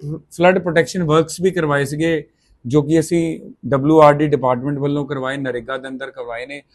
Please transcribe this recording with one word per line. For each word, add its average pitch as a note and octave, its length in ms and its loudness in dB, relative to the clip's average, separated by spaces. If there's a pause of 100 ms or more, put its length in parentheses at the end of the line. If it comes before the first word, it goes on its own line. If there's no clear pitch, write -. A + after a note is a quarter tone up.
(160)
ਫਲੱਡ F3+ 420 2
ਪ੍ਰੋਟੈਕਸ਼ਨ E3+ 440 0
ਵਰਕਸ D#3 380 0
ਵੀ F#3 100 2
ਕਰਵਾਏ D3 340 0
ਸੀਗੇ, D3+ 440 -2 (380)
ਜੋ C#3+ 160 4
ਕਿ D#3 180 2
ਅਸੀਂ E3 400 -2 (260)
ਡਬਲਯੂ D3 340 4
ਆਰ D3 140 8
ਡੀ D3+ 120 0
ਡਿਪਾਰਟਮੈਂਟ C#3 520 -2
ਵੱਲੋਂ C#3+ 280 -2
ਕਰਵਾਏ, C3+ 300 -6
ਨਰੇਗਾ C3 400 -6
ਦੇ C3 120 -10
ਅੰਦਰ C3 220 -10
ਕਰਵਾਏ A#2+ 360 -12
ਨੇ। C#3+ 160 -16 (120)